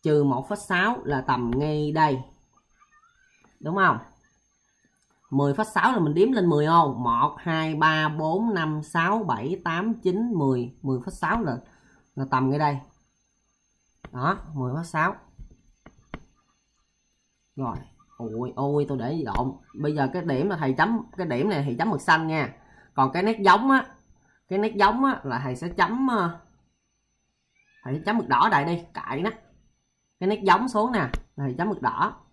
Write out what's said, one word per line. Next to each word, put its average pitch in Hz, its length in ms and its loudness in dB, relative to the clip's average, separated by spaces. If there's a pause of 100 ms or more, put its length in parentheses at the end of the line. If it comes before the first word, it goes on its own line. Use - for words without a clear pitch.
trừ 147 220 4
một 135 240 0
phẩy 208 100 -4
sáu 196 460 0
là 135 160 -2
tầm 123 360 -2
ngay 151 360 -2
đây. 151 260 2 (1400)
Đúng 160 160 -4
không? 170 220 4 (1300)
Mười 139 240 2
phách 214 140 -2
sáu 202 240 2
là 233 60 0
mình 151 160 2
đếm 208 180 4
lên 196 140 4
mười 151 200 4
không? 151 360 4
Một, 120 360 0
hai, 160 360 -2
ba, 156 340 2
bốn, 165 460 -2
năm, 156 280 -2
sáu, 190 420 0
bảy, 143 400 -4
tám, 180 360 -2
chín, 214 340 0
mười. 131 480 0
Mười 131 220 -2
phách - 100 -10
sáu 208 280 -2
là, 139 140 -4 (580)
là 135 160 -4
tầm 131 200 2
ngay 143 80 0
đây. 147 200 0 (1300)
Đó, 143 240 -2 (180)
mười 127 200 -4
phách 165 120 -6
sáu. 165 300 -2 (2500)
Rồi, 131 200 -6 (400)
ôi, 117 400 -8
ôi, 143 320 0
tôi 139 100 -4
để 143 260 -4
lộn. 123 280 -2 (220)
Bây 147 200 -2
giờ 147 180 0
cái 180 100 -4
điểm 156 260 0
là 190 80 -2
thầy 143 160 0
chấm, 208 300 0 (140)
cái 185 100 -4
điểm 143 220 -2
này 156 140 -2
thầy 127 160 -4
chấm 185 120 0
mực 170 100 -2
xanh 160 260 2
nha. 160 280 -2 (400)
Còn 135 180 2
cái 170 100 -2
nét 220 180 0
giống 202 300 6
á, 262 160 4 (640)
cái 185 100 -2
nét 220 180 0
giống 220 280 4
á 269 180 0
là 127 200 -4
thầy 127 140 -4
sẽ 165 120 -8
chấm, 214 400 0
ờ, 185 320 -2 (1400)
thầy 143 220 -4
chấm 220 120 0
mực - 100 -4
đỏ 135 220 4
đại 170 140 2
đi, 170 200 -4 (100)
cãi - 260 -8
nó. 208 100 -2 (880)
Cái 180 80 0
nét 208 140 0
giống 190 260 4
xuống 180 240 0
nè, 214 80 0
là 127 100 -2 (260)
thầy 139 220 -4
chấm 185 100 -2
mực 202 140 -4
đỏ. 180 340 -2 (160)